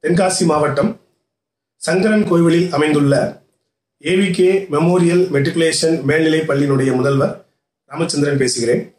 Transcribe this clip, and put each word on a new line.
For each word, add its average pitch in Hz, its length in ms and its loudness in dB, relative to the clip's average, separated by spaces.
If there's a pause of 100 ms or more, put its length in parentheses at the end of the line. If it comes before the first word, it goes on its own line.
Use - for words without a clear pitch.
தென்காசி 185 400 0
மாவட்டம் 151 440 0 (920)
சங்கரன் 208 460 0
கோவிலில் 170 440 2
அமைந்துள்ள 147 420 2 (880)
ஏ 165 120 -2
வி 196 180 2
கே 185 140 2 (220)
Memorial 175 520 2 (100)
Matriculation 160 720 0
மேல்நிலைப் 156 480 0
பள்ளியினுடைய 135 440 0
முதல்வர் 139 400 0 (560)
ராமச்சந்திரன் 147 520 -4
பேசுகிறேன். 120 400 -2 (160)